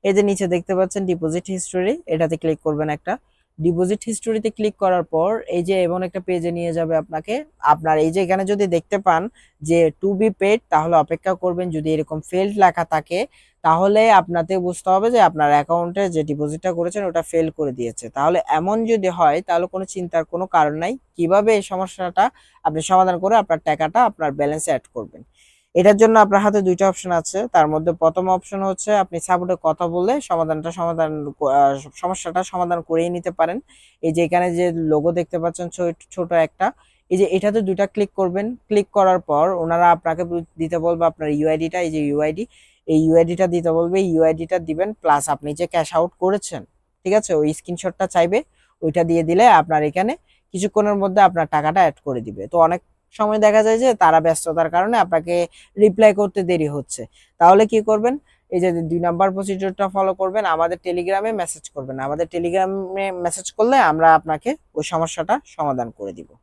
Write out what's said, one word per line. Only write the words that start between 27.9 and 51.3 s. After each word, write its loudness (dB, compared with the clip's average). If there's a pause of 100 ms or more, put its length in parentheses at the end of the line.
প্রথম 0
অপশন -2
হচ্ছে -4 (120)
আপনি -6 (100)
সাপোর্টে 0 (120)
কথা -2
বলে 0
সমাধানটা -4
সমাধান -2 (280)
ক-, 0
আহ, 4 (280)
সমস্যাটা -4
সমাধান -4
করেই -2
নিতে -6
পারেন। -2 (460)
এই 0
যে 2
এখানে 0
যে 0 (260)
লোগো 2
দেখতে -4
পাচ্ছেন -6
ছো-, -4 (160)
ছোট -8 (180)
একটা, -4 (440)
এই 0
যে 4 (100)
এটাতে 0
দুইটা -2
ক্লিক -2
করবেন। -2 (220)
ক্লিক 0 (100)
করার 4
পর 0 (180)
ওনারা 2
আপনাকে 0
বু-, -6 (120)
দিতে -4
বলবে 0
আপনার -2 (100)
ইউআইডিটা, -2
এই -4
যে -2
ইউআইডি, -2 (440)
এই 4
ইউআইডিটা 4
দিতে 0
বলবে। 0
ইউআইডিটা 0
দিবেন -4 (120)
প্লাস 2
আপনি -4 (100)
যে -2
ক্যাশ -2
আউট 0 (120)
করেছেন, -2 (420)
ঠিক -2
আছে? -4
ওই 2
স্ক্রিনশটটা -6 (100)
চাইবে, 2 (420)
ওইটা 0
দিয়ে 0
দিলে 4 (160)
আপনার 0
এখানে -2 (380)
কিছুক্ষণের -2
মধ্যে 2
আপনার 4